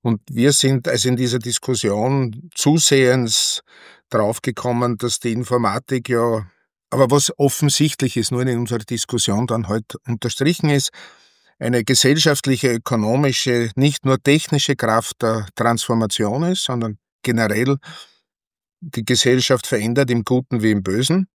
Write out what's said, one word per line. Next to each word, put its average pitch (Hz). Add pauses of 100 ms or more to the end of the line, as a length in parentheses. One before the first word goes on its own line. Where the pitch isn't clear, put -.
Und 113 (100)
wir 139
sind 135
also 123
in 127
dieser 127
Diskussion 120
zusehends 131 (480)
draufgekommen, 120
dass 120
die 120
Informatik 120
ja, 117 (440)
aber 127
was 143
offensichtlich 143
ist, 113
nur 123
in 123
unserer 117
Diskussion 113
dann 113
halt 110 (100)
unterstrichen 135
ist, 139 (680)
eine 120
gesellschaftliche, 135
ökonomische, 120
nicht 139
nur 131
technische 143
Kraft 113
der 110
Transformation 113
ist, 185
sondern 117 (240)
generell 117 (1000)
die 135
Gesellschaft 127
verändert, 120
im 120
Guten 123
wie 110
im 101
Bösen 131